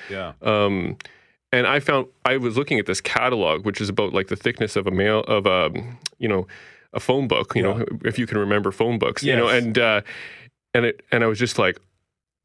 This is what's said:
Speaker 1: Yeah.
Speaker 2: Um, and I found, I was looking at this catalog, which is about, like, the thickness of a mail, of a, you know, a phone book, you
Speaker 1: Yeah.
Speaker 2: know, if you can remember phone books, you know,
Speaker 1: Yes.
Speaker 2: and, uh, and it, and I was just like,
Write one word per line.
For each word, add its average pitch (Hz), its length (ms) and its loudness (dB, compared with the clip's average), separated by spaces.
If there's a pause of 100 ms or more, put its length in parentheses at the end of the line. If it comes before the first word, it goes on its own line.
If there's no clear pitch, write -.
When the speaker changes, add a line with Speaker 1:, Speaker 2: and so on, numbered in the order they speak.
Speaker 1:
Yeah. 95 320 -8
Speaker 2:
Um, 101 560 2 (540)
and 123 160 2
I 143 120 2
found, 139 280 0 (180)
I 131 120 2
was 120 200 -2
looking 143 220 0
at 98 60 -2
this 95 160 -2
catalog, 101 640 0
which 98 160 -2
is 101 80 -2
about, 104 240 0
like, 95 140 0
the 107 80 -6
thickness - 400 -4
of 101 120 0
a 95 40 2
mail, 104 300 2
of 104 240 0
a, 90 240 2 (480)
you 113 100 -4
know, 95 200 0 (460)
a - 60 -6
phone 131 280 0
book, - 280 -2
you 98 120 2
Speaker 1:
Yeah. 104 120 0
Speaker 2:
know, - 60 -2 (180)
if 113 160 -2
you 120 80 -2
can 110 100 -4
remember 101 340 0
phone 113 280 0
books, - 240 0
you 139 120 2
know, 120 140 4
Speaker 1:
Yes. 120 140 4
Speaker 2:
and, 113 140 0
uh, 110 240 4 (720)
and 120 100 4
it, - 160 -2 (100)
and 117 120 2
I 113 40 4
was 107 120 0
just 120 200 0
like, 92 180 2 (680)